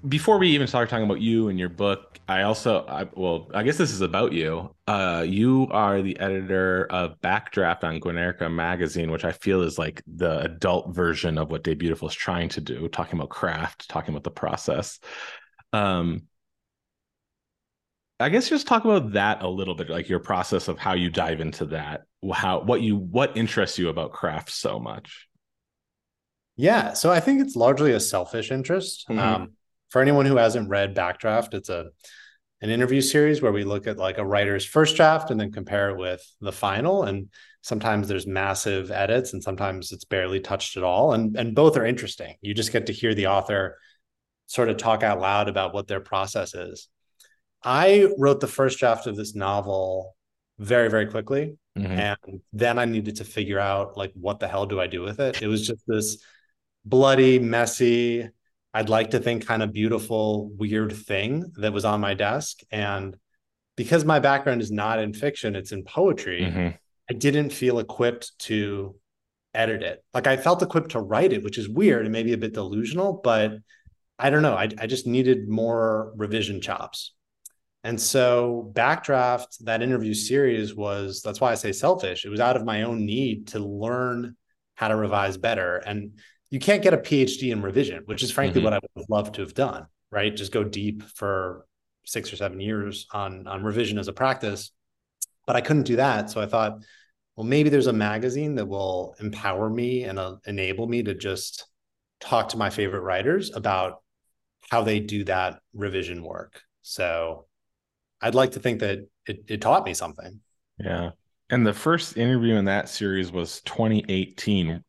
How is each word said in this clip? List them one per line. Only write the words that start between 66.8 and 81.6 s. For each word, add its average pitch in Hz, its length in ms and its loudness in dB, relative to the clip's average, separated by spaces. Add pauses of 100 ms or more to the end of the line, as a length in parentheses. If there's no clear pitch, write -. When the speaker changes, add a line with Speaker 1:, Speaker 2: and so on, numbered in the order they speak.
Speaker 2:
I 127 60 -4
didn't 143 380 2
feel 123 260 2
equipped 120 640 -2
to 101 560 -4 (580)
edit 110 300 0
it. 87 280 -8
Like, 123 140 -2
I 135 120 4
felt 175 260 2
equipped 165 280 -2
to 120 80 -2
write 113 340 2
it, 110 100 -2
which 107 160 -8
is 104 100 -6
weird 127 360 4
and 107 60 -2
maybe 113 220 0
a 110 40 -2
bit 107 160 -6
delusional, 113 720 -4
but 107 300 4 (640)
I 135 140 2
don't 151 100 6
know. 143 140 4
I, 101 140 0 (100)
I 117 80 -4
just 127 180 -2
needed 123 420 4
more 110 680 0
revision 104 440 -2
chops. - 540 -10 (720)
And 110 180 -4
so 120 720 2
Backdraft, 123 920 2
that 113 180 0
interview 113 320 0
series 113 580 2
was, 101 480 -4
that's 107 180 -8
why 127 120 4
I 113 40 2
say 104 180 -4